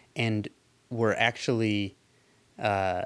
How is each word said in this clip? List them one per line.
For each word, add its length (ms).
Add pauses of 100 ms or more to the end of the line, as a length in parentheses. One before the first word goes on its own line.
(160)
and 320 (420)
were 260
actually, 800 (640)
uh, 460